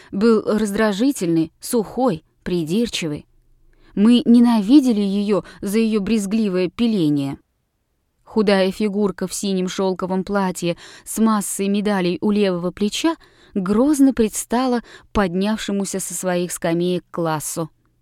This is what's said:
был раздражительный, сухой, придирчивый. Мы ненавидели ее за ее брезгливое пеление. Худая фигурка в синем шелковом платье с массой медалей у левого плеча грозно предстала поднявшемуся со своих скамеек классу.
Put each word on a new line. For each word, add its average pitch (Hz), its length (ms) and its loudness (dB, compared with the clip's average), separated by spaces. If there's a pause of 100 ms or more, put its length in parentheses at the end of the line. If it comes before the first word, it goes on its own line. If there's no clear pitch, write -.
(120)
был 214 300 4
раздражительный, 202 1160 0
сухой, 226 640 -2 (200)
придирчивый. 175 800 -4 (680)
Мы 233 300 4
ненавидели 233 760 6
ее 202 440 0 (160)
за 202 180 -2
ее 220 220 2
брезгливое 196 680 0
пеление. 151 720 0 (840)
Худая 196 480 2
фигурка 196 560 -2
в - 80 -10
синем 185 340 -2
шелковом 185 540 -2
платье 180 540 -4 (280)
с - 140 -8
массой 214 500 0
медалей 196 520 -2
у 208 100 0
левого 185 400 0
плеча 254 460 -2 (380)
грозно 254 600 2
предстала 233 680 -2 (300)
поднявшемуся 196 880 -2
со 180 160 -8
своих 180 380 -4
скамеек 175 580 -2
классу. 160 600 -4 (320)